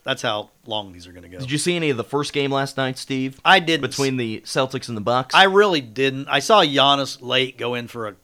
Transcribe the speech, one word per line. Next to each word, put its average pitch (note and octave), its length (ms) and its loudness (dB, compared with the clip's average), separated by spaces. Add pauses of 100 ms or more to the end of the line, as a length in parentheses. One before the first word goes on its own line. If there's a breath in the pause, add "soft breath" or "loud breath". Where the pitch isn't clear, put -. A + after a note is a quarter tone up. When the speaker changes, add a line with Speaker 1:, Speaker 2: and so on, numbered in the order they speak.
Speaker 1:
That's C3 200 -4
how G#2+ 280 -4 (160)
long G#2 260 -8
these F2 140 -20
are F2+ 60 -20
gonna F2 160 -20
go. F2+ 100 -16
Speaker 2:
Did C3 140 -8
you D3 60 -2
see F3 180 0
any D#3+ 140 0
of B2 60 0
the A2+ 80 -4
first C#3+ 280 -4
game C#3 180 -2
last C3+ 260 -4
night, C3 220 -4
Steve? C3 460 -6
Speaker 1:
I F#3 160 6
didn't D#3+ 220 -2
Speaker 2:
Between C3+ 320 -2
Speaker 1:
s- B2+ 40 -4
Speaker 2:
the A2+ 220 -6
Celtics C3 480 -4
and A#2 80 -6
the G#2 60 -6
Bucks? B2 320 -2
Speaker 1:
I F#3 100 8
really G3 360 4
didn't. C3+ 480 -2
I C#3 120 2
saw G#3 240 6
Giannis C#3 580 2
late B2+ 360 -2
go A#2+ 160 -4
in A#2+ 120 -6
for A2+ 220 -10
a, G2 160 -14